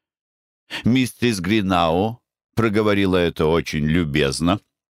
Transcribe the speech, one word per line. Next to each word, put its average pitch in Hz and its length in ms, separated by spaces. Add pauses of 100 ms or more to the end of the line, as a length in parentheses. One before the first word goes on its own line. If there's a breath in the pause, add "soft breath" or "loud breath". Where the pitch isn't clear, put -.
(840 loud breath)
Миссис 120 560
Гринау 92 840 (340)
проговорила 104 600
это 82 280
очень 78 400
любезно, 76 720 (320)